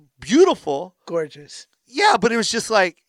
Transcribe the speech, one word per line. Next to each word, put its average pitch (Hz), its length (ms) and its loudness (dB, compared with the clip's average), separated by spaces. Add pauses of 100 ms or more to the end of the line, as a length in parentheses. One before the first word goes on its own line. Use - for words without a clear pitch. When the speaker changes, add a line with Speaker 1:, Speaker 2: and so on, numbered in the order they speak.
(200)
Speaker 1:
beautiful. 185 760 0 (120)
Speaker 2:
Gorgeous. 147 600 -10 (200)
Speaker 1:
Yeah, 403 340 0
but 226 100 0
it 233 60 -2
was 214 140 -2
just 220 180 -6
like 190 400 0